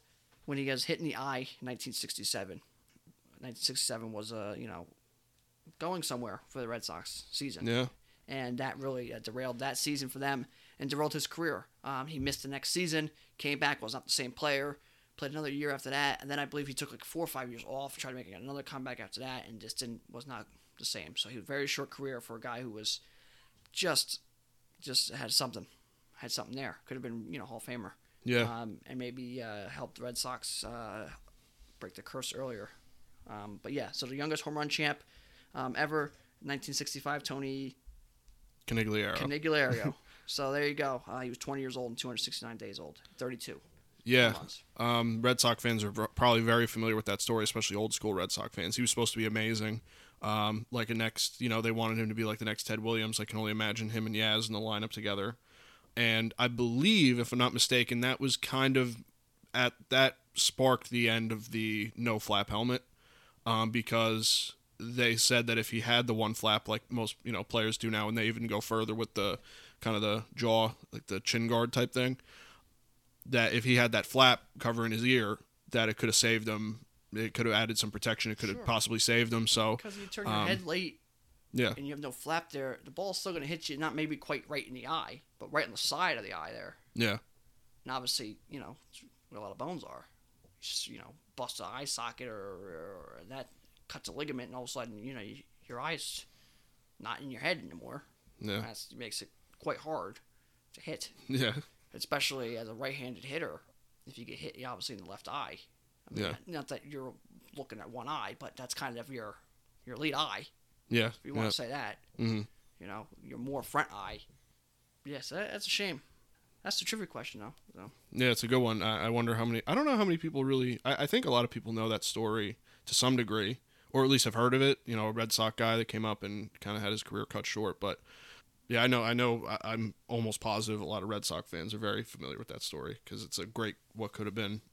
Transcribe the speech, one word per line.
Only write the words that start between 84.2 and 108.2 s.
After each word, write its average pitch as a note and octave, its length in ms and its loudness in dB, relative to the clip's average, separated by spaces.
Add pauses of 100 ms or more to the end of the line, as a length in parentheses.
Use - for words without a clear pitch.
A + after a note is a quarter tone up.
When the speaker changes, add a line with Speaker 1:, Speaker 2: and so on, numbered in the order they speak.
Speaker 1:
right C#3+ 180 -4
in B2 80 -14
the B2 120 -12
eye, D3 360 -6 (160)
but G#2 140 -12
right D3 120 2
on A2+ 80 -8
the G2+ 40 -8
side D#3 420 2
of G#2 60 -6
the G2 80 -6
eye E2 200 -6
there. A2 240 -12 (180)
Speaker 2:
Yeah. A2 240 2 (640)
Speaker 1:
And C3 80 -6
obviously, B2 460 -2 (100)
you C#3+ 120 -10
know, G#2 160 -12 (160)
it's - 100 -18 (260)
where G#2+ 120 -14
a - 20 -10
lot G2+ 80 -10
of - 80 -14
bones D#3 260 -6
are. - 220 -14 (380)
You - 40 -20 (120)
just, - 280 -4
you A#2 100 -14
know, - 160 -18 (220)
bust B2 240 -6
an F#2+ 80 -8
eye B2+ 160 -8
socket A#2+ 440 -6
or, A2 60 -10
or, F#2 840 -12
or - 100 -18
that C3 200 -12 (400)
cuts - 200 -10
a F2 40 -10
ligament, C3 360 -6
and A#2+ 80 -12
all B2+ 60 -8
of A#2+ 60 -10
a - 40 -8
sudden, A2+ 300 -8
you C3 120 -10
know, A#2+ 60 -10
you, G#2 180 -12 (280)
your A#2+ 140 -10
eye's - 460 -6 (760)
not A2+ 200 -6
in C#3 100 -10
your A#2 100 -10
head D#3+ 240 0
anymore. - 400 -12 (360)
Speaker 2:
Yeah. G#2 200 -2
Speaker 1:
That's, A2+ 320 -10
it A2+ 60 -18
makes A#2 220 -8
it - 100 -14 (280)
quite - 200 -4
hard B2 420 -6 (540)
to - 60 -18
hit. - 300 -8 (160)
Speaker 2:
Yeah. B2+ 280 2 (380)
Speaker 1:
Especially B2+ 640 -2
as A2+ 120 -8
a A2+ 60 -10
right-handed B2+ 500 -8
hitter, C#3 360 -6 (460)
if C3+ 100 -16
you A#2 80 -14
get - 140 -14
hit, D3+ 180 -10
you B2 100 -10
obviously A#2+ 300 -8
in G2 60 -14
the F2 80 -16
left - 180 -14
eye. G2 300 -8 (500)
I - 60 -12
mean, G#2+ 100 -2
Speaker 2:
Yeah. E2+ 60 0
Speaker 1:
not, - 180 -10
not D#3 200 -8
that - 180 -10
you're C3+ 260 -10 (440)
looking A2 240 -12
at F2 100 -14
one A#2+ 180 -10
eye, B2 300 -6